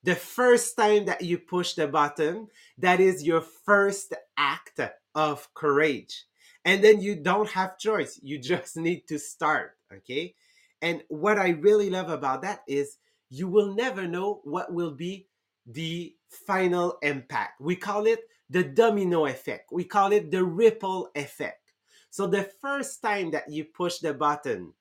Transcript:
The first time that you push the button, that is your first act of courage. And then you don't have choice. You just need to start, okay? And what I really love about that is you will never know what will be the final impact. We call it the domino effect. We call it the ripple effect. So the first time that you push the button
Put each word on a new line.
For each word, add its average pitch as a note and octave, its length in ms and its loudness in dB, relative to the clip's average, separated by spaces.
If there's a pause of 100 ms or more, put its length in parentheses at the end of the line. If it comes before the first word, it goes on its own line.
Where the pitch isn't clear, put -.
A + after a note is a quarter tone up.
The F3 100 2
first A#3+ 600 2
time G#3 300 4
that - 140 -4
you F3 160 -4
push F3 380 -4
the D#3+ 120 0
button, D3+ 640 -2 (300)
that F3+ 220 4
is F3 260 4
your E3 160 2
first G3 720 0 (240)
act D3 420 -2 (340)
of D3+ 380 -2
courage. C#3+ 720 0 (400)
And F#3+ 200 4
then G#3+ 160 10
you G3+ 160 -4
don't F#3 340 0
have F#3 280 -4
choice. G#3 440 -2
You C#3+ 160 -10
just E3 380 -4
need E3 320 -4
to D3+ 100 -6
start, - 580 -4 (160)
okay? C3+ 420 -8 (460)
And E3 280 -2
what G3 300 0
I F#3 120 2
really G3 400 4
love F#3 180 -4
about C3+ 340 -4
that F#3+ 240 -6
is C#3 300 -4 (320)
you D3+ 200 -8
will G3 260 2
never G3+ 320 -4
know G3 380 -4
what F3 280 -6
will E3+ 180 -4
be F3+ 380 -10 (380)
the D#3+ 480 -8 (320)
final F3+ 560 0
impact. C3+ 580 -4
We E3+ 160 -2
call G#3 300 -2
it A3 140 2 (280)
the F3 160 0
domino F3 640 2
effect. - 460 -8
We F3 120 -4
call G3 280 2
it G#3 180 0
the F#3 140 2
ripple F#3+ 680 2
effect. - 580 -10 (360)
So G3 180 -4
the F#3+ 180 0 (160)
first C#4 420 -6
time G3+ 300 -2
that D3 180 -6
you D3+ 140 -8
push F3 340 -6
the D3+ 160 -4
button C3 680 -2